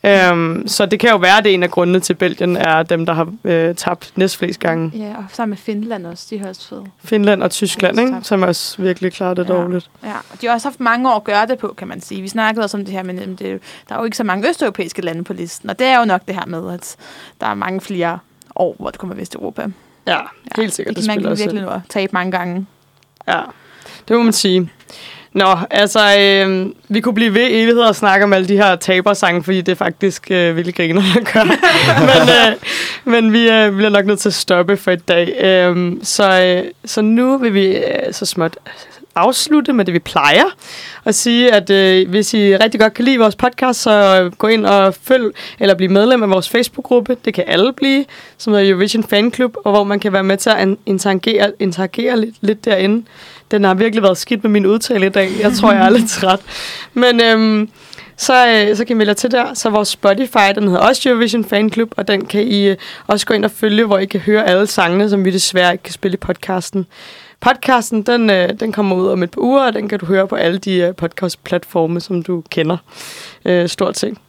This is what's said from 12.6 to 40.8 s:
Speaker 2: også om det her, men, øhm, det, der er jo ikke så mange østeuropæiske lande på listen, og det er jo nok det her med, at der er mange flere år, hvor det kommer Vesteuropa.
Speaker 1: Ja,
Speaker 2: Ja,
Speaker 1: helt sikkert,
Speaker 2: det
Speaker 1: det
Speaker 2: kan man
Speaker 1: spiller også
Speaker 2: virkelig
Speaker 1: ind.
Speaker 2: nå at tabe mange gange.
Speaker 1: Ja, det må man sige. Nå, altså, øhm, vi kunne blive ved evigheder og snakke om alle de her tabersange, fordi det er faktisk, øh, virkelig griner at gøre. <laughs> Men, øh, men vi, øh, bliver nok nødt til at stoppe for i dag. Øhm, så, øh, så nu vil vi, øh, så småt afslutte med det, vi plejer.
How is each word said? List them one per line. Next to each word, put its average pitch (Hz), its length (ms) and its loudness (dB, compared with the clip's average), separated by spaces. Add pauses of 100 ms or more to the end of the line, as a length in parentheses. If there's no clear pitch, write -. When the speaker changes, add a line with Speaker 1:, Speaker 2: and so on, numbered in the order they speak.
Speaker 2:
også 202 120 -6
om 202 80 -8
det 196 100 -12
her, 185 80 -8
men, 180 160 -10
øhm, 190 180 -12
det, 190 240 -8 (280)
der - 60 -12
er - 40 -4
jo 226 60 -4
ikke 226 120 -6
så 233 80 -4
mange 202 240 -2
østeuropæiske 202 540 -6
lande 170 220 -8
på - 80 -14
listen, 180 380 -12
og 196 80 -10
det 254 80 0
er 262 120 4
jo 233 60 2
nok 185 240 0
det 190 60 -8
her 175 120 -10
med, 175 280 -10
at - 220 -16 (440)
der - 60 -6
er 104 80 -2
mange 185 260 -6
flere 175 380 -6 (380)
år, 175 220 -4
hvor - 120 -10
det - 80 -20
kommer - 180 -12
Vesteuropa. - 460 -12 (440)
Speaker 1:
Ja, - 60 -4
Speaker 2:
Ja, - 60 -2 (380)
Speaker 1:
helt 220 180 -4
sikkert, - 220 -8
Speaker 2:
det 202 60 -6
Speaker 1:
det 214 80 -4
Speaker 2:
kan - 0 -
man 208 60 -4
Speaker 1:
spiller 202 140 -4
også 208 140 -4
Speaker 2:
virkelig 202 160 -4
Speaker 1:
ind. 185 100 -10
Speaker 2:
nå - 40 -6
at 190 140 -8
tabe 190 240 -4
mange 185 200 -4
gange. 180 340 -6 (600)
Speaker 1:
Ja, 175 120 0 (680)
det 220 80 2
må 240 60 2
man 226 100 2
sige. 185 380 0 (640)
Nå, 190 240 2 (140)
altså, 208 300 2 (200)
øhm, 196 540 2 (140)
vi 214 120 0
kunne 226 140 -2
blive 220 200 0
ved 240 160 4
evigheder 226 380 2
og 202 80 2
snakke 196 280 2
om 202 80 2
alle 185 160 2
de 202 80 2
her 196 200 4
tabersange, 185 680 0
fordi 185 180 -2
det 180 120 -2
er 180 40 -2
faktisk, 180 540 -4
øh, 175 260 0
virkelig 175 180 -4
griner 175 280 0 (140)
at 226 160 0
gøre. 220 120 4 (360)
<laughs> - 280 4
Men, 262 200 6
øh, 233 280 4 (480)
men 233 280 2
vi, 233 180 4
øh, 214 260 4
bliver 214 140 2
nok 202 160 2
nødt 202 120 0
til 214 100 -2
at 185 60 -2
stoppe 180 420 0
for 196 140 -4
i 180 60 2
dag. 175 480 0
Øhm, 180 580 2
så, 190 400 2
øh, 185 280 0 (140)
så 220 180 -4
nu 247 360 2
vil 233 160 0
vi, 190 220 2
øh, - 360 -4
så 196 140 -8
småt 165 300 -4 (580)
afslutte 262 580 0
med 220 120 2
det, 180 100 -2
vi 170 40 2
plejer. 160 460 2 (600)